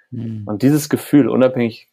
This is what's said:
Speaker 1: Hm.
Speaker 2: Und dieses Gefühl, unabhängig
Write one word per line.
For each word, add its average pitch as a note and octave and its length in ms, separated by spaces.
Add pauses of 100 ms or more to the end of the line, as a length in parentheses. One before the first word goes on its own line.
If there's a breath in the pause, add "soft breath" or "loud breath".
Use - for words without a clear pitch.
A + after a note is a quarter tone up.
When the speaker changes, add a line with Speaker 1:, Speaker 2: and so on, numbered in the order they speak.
(100)
Speaker 1:
Hm. A2+ 340
Speaker 2:
Und G#2 180
dieses D3 260
Gefühl, C3 400
unabhängig A#2+ 640